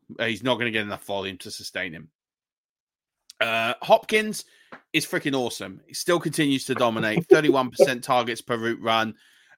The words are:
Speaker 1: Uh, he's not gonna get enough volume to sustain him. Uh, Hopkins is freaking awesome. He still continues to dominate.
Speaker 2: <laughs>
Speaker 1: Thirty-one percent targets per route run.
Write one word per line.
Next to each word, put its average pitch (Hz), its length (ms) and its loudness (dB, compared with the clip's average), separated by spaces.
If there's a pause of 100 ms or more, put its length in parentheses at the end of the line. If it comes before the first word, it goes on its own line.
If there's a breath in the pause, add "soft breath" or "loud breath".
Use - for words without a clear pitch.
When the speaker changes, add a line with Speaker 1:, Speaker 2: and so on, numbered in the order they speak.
(180)
Speaker 1:
Uh, 113 60 -2
he's 113 180 -2
not 123 160 4
gonna 117 120 2
get 107 120 0
enough 104 220 -6
volume 98 340 -4
to 107 120 -14
sustain 92 420 -8
him. 80 160 -16 (1300)
Uh, 113 420 0
Hopkins 214 640 2 (480 soft breath)
is 156 140 2
freaking 160 280 -2
awesome. 107 520 -4
He - 80 -18
still 175 240 0
continues 147 460 0
to 131 100 -2
dominate. 113 520 2
Speaker 2:
<laughs> - 40 -16
Speaker 1:
Thirty-one 139 400 2
percent 123 320 2
targets 120 380 0
per 120 160 -4
route 113 240 -2
run. 110 340 0 (440 soft breath)